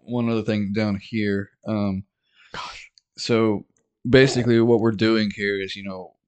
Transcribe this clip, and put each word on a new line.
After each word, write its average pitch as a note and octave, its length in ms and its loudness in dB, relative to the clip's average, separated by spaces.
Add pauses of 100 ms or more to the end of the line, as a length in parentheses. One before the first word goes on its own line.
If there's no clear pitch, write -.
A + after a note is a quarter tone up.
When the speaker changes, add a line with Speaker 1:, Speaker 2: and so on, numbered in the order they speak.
Speaker 1:
one A#2 280 -2
other A2 120 0
thing G#2 320 -2
down G#2 280 -2
here. G2+ 480 -4 (160)
Um, G2+ 380 -2 (480)
Speaker 2:
Gosh. - 380 -14 (280)
Speaker 1:
so A2+ 480 0 (420)
basically B2 520 6
what A#2 200 4
we're A2+ 120 2
doing G#2+ 420 2
here G2+ 260 -4
is, F#2+ 160 -10
you G2+ 80 -16
know, F#2+ 320 -14 (120)